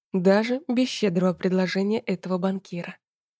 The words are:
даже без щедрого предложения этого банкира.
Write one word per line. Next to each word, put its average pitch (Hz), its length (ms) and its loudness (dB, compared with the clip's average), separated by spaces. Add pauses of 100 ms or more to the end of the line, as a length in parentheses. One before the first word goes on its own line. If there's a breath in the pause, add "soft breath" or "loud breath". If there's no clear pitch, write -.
(120)
даже 214 560 2
без 254 200 2
щедрого 180 460 0
предложения 190 680 0
этого 180 380 -4
банкира. 185 580 -6 (440)